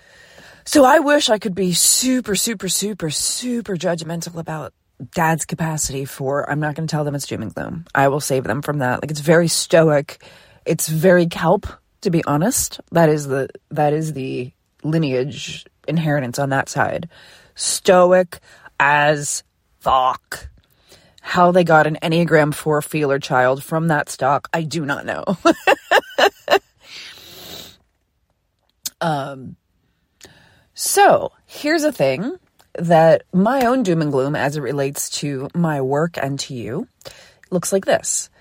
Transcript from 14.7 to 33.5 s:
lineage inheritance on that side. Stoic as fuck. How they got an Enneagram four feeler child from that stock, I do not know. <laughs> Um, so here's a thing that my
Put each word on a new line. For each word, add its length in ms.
lineage 840
inheritance 520
on 120
that 180
side. 400
Stoic 840
as 640
fuck. 680
How 320
they 100
got 240
an 160
Enneagram 500
four 300
feeler 380
child 420
from 260
that 200
stock, 440
I 100
do 220
not 220
know. 240
<laughs> 140
Um, 560
so 580
here's 380
a 80
thing 440
that 580
my 340